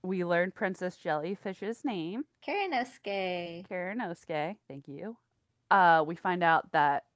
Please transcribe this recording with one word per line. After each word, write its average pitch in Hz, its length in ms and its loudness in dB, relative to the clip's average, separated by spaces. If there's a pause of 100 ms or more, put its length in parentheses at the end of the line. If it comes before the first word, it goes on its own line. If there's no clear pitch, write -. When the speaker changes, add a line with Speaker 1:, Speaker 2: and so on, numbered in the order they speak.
Speaker 1:
we 185 220 -2
learned 175 320 2
Princess 185 400 -4
Jellyfish's 185 880 -6
name. 202 400 -4 (200)
Speaker 2:
Karanosuke. 196 1200 -4
Speaker 1:
Karanosuke, 180 880 -6 (100)
thank 143 220 -16
you. 185 280 -12 (540)
Uh, 175 340 8
we 165 120 -6
find 180 260 -2
out 165 300 4
that 147 320 2 (120)